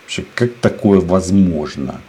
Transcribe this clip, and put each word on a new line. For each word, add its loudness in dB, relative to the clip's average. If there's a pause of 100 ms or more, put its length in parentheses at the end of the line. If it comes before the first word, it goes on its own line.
Вообще, -10 (100)
как -2
такое 2
возможно? 0